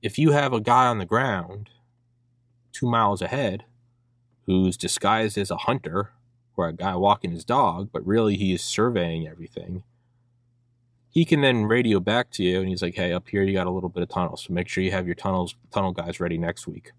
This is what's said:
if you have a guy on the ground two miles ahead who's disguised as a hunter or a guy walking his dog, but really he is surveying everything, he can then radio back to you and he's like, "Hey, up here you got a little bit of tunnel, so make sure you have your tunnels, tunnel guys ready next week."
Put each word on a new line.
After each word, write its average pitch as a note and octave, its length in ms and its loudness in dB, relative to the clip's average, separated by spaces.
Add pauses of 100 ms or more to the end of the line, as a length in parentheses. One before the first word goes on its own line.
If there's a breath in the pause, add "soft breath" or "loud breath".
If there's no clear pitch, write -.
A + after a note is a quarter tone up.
if - 160 -6
you D3+ 140 4
have C#3+ 220 2
a A2+ 80 0
guy B2 260 6
on A#2 120 0
the F#2 60 -4
ground G#2 640 -2 (1000)
two - 180 -2
miles A2 320 6
ahead A2+ 440 -2 (800)
who's F#2 320 4
disguised G#2+ 600 0
as G2+ 140 -4
a G2 60 -4
hunter G#2 540 -4 (440)
or F2 120 0
a E2 60 -6
guy F2+ 220 -6
walking G2 360 2
his E2 120 -10
dog, G#2+ 480 0
but - 140 -6
really G#2 320 2
he F#2+ 160 0
is F2 100 -4
surveying F2 640 -2
everything, F2 560 -14 (1300)
he E3+ 160 4
can D3+ 160 4
then B2 240 4
radio A2+ 340 2
back G#2+ 320 0
to G#2 120 -4
you F2+ 160 2
and F#2 100 -2
he's F2+ 120 -4
like, F2 140 -4
"Hey, F2+ 160 -2
up F2+ 180 -6
here G2 140 0
you G2 100 0
got F#2 140 0
a F2+ 40 -4
little F2+ 180 -4
bit F2+ 140 -6
of E2+ 60 -8
tunnel, F2 280 -4
so - 160 -10
make F2+ 140 -4
sure - 160 -4
you F#2 80 0
have F#2 160 -4
your F2 80 -4
tunnels, F#2 400 -4 (160)
tunnel F#2+ 200 -2
guys E2+ 280 -8
ready F2 180 -4
next E2+ 300 -6
week." D#2 320 -16